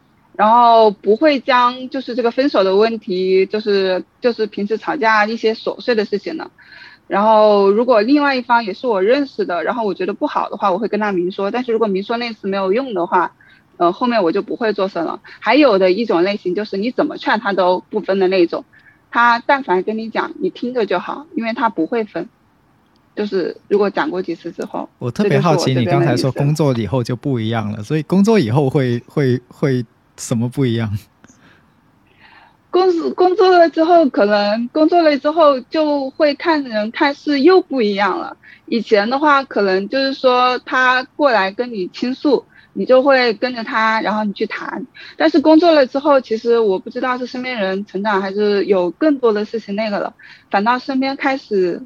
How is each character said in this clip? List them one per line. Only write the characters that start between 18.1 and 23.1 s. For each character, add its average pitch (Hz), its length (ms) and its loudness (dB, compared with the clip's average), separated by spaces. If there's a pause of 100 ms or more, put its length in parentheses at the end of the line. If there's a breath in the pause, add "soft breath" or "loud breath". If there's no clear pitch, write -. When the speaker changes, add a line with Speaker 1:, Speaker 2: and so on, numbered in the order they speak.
Speaker 1:
的 185 100 2
那 185 180 4
种， - 180 -8 (460 soft breath)
他 240 360 2
但 277 160 0
凡 185 200 0
跟 220 160 -6
你 226 100 -8
讲， 214 320 -6
你 190 80 -4
听 247 240 -8
着 233 140 -2
就 185 120 -2
好， 277 360 -10
因 226 100 -6
为 226 80 -4
他 233 160 -2
不 - 180 -4
会 233 180 -4
分。 175 220 -10 (880)